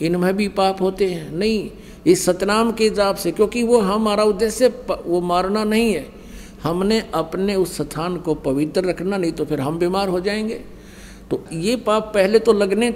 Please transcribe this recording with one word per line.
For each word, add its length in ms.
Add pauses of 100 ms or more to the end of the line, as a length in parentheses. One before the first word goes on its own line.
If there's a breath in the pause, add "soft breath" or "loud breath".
इनमें 340
भी 120
पाप 340
होते 240
हैं। 260
नहीं, 380 (360 loud breath)
इस 180
सतनाम 480
के 180
जाप 260
से, 140
क्योंकि 320
वो 180
हमारा 440
उद्देश्य 440
प-, 380
वो 140
मारना 440
नहीं 300
है, 120 (560 loud breath)
हमने 520
अपने 400
उस 220
स्थान 400
को 180
पवित्र 500
रखना, 320
नहीं 160
तो 120
फिर 160
हम 180
बीमार 300
हो 120
जाएंगे। 400 (720 loud breath)
तो 220
ये 240
पाप 380
पहले 240
तो 140
लगने 440